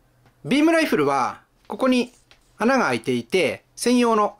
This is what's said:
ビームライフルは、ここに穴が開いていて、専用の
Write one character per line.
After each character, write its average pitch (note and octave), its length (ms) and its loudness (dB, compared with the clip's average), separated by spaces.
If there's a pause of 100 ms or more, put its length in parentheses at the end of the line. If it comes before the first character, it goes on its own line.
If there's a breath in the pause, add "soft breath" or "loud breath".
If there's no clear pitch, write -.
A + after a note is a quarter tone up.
(440)
ビ A3+ 160 0
ー D4+ 40 4
ム E4 80 4
ラ D#4+ 80 2
イ D4 60 2
フ B3+ 120 0
ル C#3+ 80 2
は、 B2+ 340 -2 (260)
こ G3+ 120 -10
こ C4 100 -2
に B3 240 0 (460)
穴 B3 180 0
が G#3 100 0
開 B2 120 -2
い - 20 -18
て B2+ 140 -4
い A#2+ 100 -4
て、 C#3 400 -2 (100)
専 B3 220 0
用 A#3 200 2
の G#3 240 0